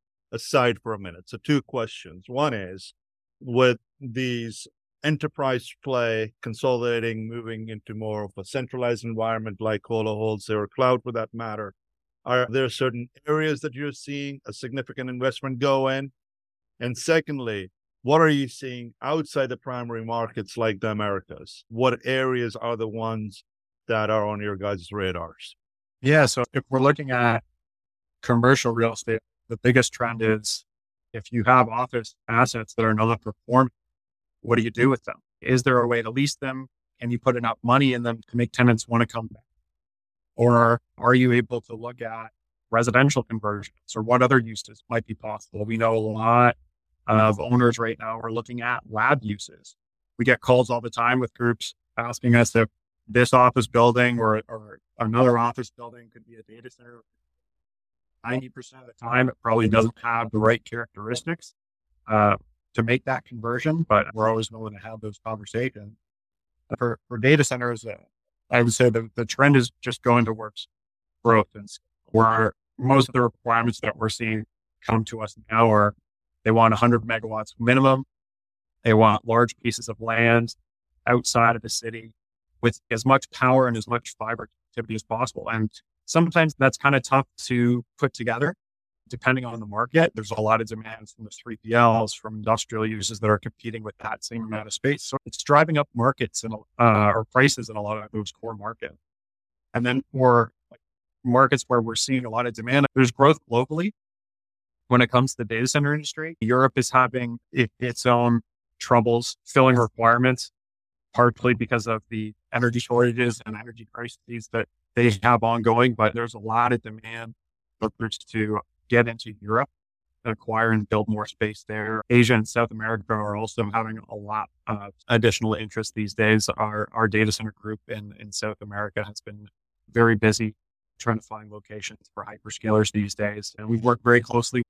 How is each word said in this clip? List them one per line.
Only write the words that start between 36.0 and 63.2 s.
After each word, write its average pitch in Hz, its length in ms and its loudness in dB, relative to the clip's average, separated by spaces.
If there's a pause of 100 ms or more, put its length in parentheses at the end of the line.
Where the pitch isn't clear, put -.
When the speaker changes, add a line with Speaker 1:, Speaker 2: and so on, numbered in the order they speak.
Speaker 2:
to 110 60 -6
lease 135 280 -2
them? 131 320 -10 (320)
Can 120 100 -6
you 120 80 -2
put 123 180 0
enough 117 260 -4
money 127 300 4
in 120 120 -4
them 117 160 -4 (100)
to 120 60 -6
make 120 160 -2
tenants 120 340 4
wanna 117 200 0
come 113 200 -8
back? - 160 -18 (920)
Or 117 440 6 (160)
are 120 180 4
you 127 180 4
able 120 300 0
to - 120 -16
look 120 260 -14
at 113 280 -12 (420)
residential 123 540 4
conversions 104 500 -6 (200)
or 110 80 -4
what 120 200 4
other 127 160 4
uses 113 500 -8
might 117 160 -4
be 110 100 -10
possible? 107 520 -10
We 113 100 -4
know 113 200 2
a - 20 2
lot 110 580 4 (520)
of 110 320 4
owners 120 360 2
right 113 220 -4
now 113 220 -8
are 113 100 -8
looking 117 300 -8
at 120 280 -6
lab 117 360 0
uses. - 500 -10 (420)
We 120 80 -2
get 123 160 4
calls 123 300 4
all 120 100 -2
the 113 100 -10
time 120 280 0
with 123 160 -4
groups 120 400 -2 (220)
asking 120 400 0
us 120 180 4
if 113 140 4 (400)
this 120 260 4
office 123 320 6
building 120 540 2
or, 110 280 0
or 107 300 -18 (180)
another 120 400 4
office 117 340 -2
building 120 420 -20
could 110 120 -20
be 117 120 -20
a 110 80 -20
data 117 260 -20
center. 120 300 -20 (1200)
Ninety 127 280 -6
percent 131 320 -20
of 123 40 -20
the 117 60 -20
time, 123 380 0
it - 120 -12
probably 113 240 0
doesn't 110 360 2
have 117 280 -4
the 135 80 -4
right 110 240 2
characteristics, 117 920 -10 (520)
uh, 104 300 4 (380)
to 117 80 0
make 123 240 0
that 131 180 -4